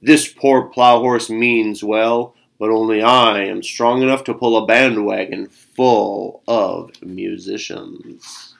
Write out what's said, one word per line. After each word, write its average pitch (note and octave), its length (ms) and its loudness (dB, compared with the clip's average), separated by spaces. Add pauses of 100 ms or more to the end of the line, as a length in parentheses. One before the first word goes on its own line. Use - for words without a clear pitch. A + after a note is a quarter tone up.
This D3 280 4
poor C3 340 2
plow B2 360 4
horse A#2+ 300 0
means A2+ 540 -2
well, A2+ 500 0 (240)
but G#2+ 120 -4
only A2 320 0
I A2+ 420 4
am G2 180 -6
strong A#2+ 400 -2
enough C3 240 0
to B2 80 -6
pull A#2 220 0
a A2 100 0
bandwagon G#2 840 0
full G2+ 960 -2
of F#2 440 -2 (100)
musicians. - 1600 -14